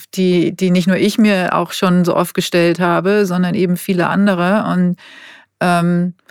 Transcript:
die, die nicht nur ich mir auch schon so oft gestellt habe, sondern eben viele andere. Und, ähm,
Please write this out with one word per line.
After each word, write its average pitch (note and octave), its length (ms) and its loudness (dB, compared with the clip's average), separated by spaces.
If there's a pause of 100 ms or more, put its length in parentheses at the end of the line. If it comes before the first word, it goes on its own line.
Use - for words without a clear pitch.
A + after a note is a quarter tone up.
(140)
die, F3+ 400 0
die F#3 160 -2
nicht F3+ 180 2
nur F#3 100 2
ich G#3 180 0
mir G3+ 380 2
auch E3+ 180 -2
schon F3+ 320 2
so E3+ 100 0
oft F3 200 -2
gestellt E3+ 440 0
habe, F3+ 460 0
sondern F3+ 300 -2
eben F3 240 0
viele F3 300 -2
andere. F#3 640 0
Und, F3+ 260 0 (640)
ähm, F3 520 0 (180)